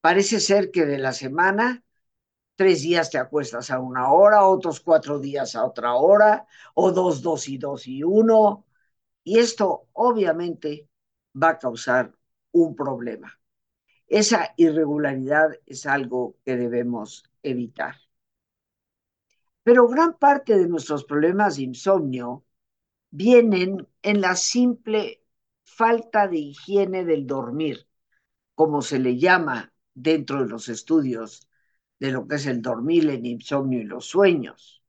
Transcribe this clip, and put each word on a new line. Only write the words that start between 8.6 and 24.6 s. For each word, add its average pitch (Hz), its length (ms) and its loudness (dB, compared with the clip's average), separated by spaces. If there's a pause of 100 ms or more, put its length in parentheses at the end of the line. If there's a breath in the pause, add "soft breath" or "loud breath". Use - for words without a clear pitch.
Y 208 160 2
esto 214 540 -2
obviamente 175 960 -4 (520)
va 165 80 4
a - 100 -2
causar 123 540 -4 (380)
un 165 240 2
problema. 120 640 -10 (680)
Esa 208 500 0
irregularidad 147 920 0 (160)
es 139 200 -16
algo 127 600 -4
que 127 120 -4
debemos 120 680 -6 (180)
evitar. 123 540 -8 (1700)
Pero 240 240 8
gran 330 300 0
parte 277 400 2
de 180 100 2
nuestros 151 380 -6
problemas 170 500 0
de 135 80 -6
insomnio 127 800 -4 (680)
vienen 196 760 2 (140)
en 208 200 0
la 180 140 0
simple 226 880 -2 (400)